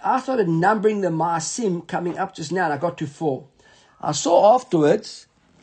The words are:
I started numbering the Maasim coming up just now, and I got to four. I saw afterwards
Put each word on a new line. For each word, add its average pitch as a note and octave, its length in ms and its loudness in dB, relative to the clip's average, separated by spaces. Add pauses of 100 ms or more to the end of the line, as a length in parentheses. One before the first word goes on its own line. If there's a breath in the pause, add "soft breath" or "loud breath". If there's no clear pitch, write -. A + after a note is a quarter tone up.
I B3 200 0
started B3+ 260 -2
numbering G3+ 540 2
the F3+ 80 0
Maasim E3+ 760 -4
coming F3 320 -6
up F#3+ 160 -6
just D#3+ 200 -10
now, F#3 120 0
and D3+ 80 -2
I C#3 40 -6
got E3+ 220 -4
to D#3 80 -6
four. C#3+ 400 -6 (520 soft breath)
I - 140 -4
saw G3+ 420 4
afterwards F3+ 720 0 (360)